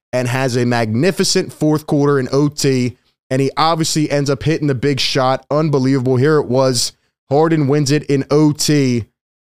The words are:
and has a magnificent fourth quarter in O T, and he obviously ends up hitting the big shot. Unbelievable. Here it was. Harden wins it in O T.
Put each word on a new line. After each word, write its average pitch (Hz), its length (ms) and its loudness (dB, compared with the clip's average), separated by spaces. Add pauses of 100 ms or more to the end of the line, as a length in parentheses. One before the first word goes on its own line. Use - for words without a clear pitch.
(140)
and 123 140 -2
has 131 280 -2
a 120 80 0
magnificent 123 880 0
fourth 151 360 -2
quarter 143 320 2
in 127 120 -4
O 143 180 2
T, 131 480 -2 (340)
and 131 100 0
he 135 160 0
obviously 160 540 0
ends 143 180 0
up - 140 -4
hitting 151 240 -2
the 139 80 0
big 135 240 -2
shot. 131 500 0
Unbelievable. 135 680 0
Here 151 200 2
it 143 100 0
was. 131 460 0 (360)
Harden 156 380 2
wins 143 240 0
it 147 120 0
in 139 260 -2
O 147 240 4
T. 131 520 0 (420)